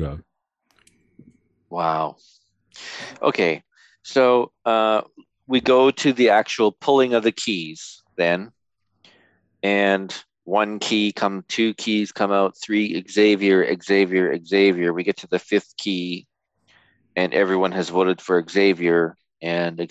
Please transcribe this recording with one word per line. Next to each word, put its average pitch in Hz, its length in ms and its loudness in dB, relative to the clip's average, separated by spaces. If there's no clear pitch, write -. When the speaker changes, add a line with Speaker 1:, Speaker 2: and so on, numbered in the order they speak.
Speaker 1:
ago. - 20 -16
Speaker 2:
Wow. 80 480 -4
Okay. 87 420 0
So, 123 480 2
uh, 110 360 2
we 131 160 0
go 131 300 4
to 135 220 0
the 120 160 2
actual 107 420 2
pulling 131 420 2
of 113 100 2
the 113 80 2
keys 82 720 -8
then. 90 340 -2
And 98 540 0
one 104 340 -2
key 107 320 0
come, 98 360 -4
two 113 280 -2
keys 107 360 -2
come 101 200 -2
out, 98 320 0
three, 104 460 -2
Xavier, 98 580 4
Xavier, 92 600 0
Xavier. 87 500 2
We 90 100 -6
get 98 140 -4
to - 100 -20
the 90 100 -2
fifth - 400 -4
key 90 500 -8
and 87 180 -2
everyone 92 400 0
has 87 160 -4
voted 92 320 0
for 87 280 0
Xavier, 85 680 0
and 85 500 -6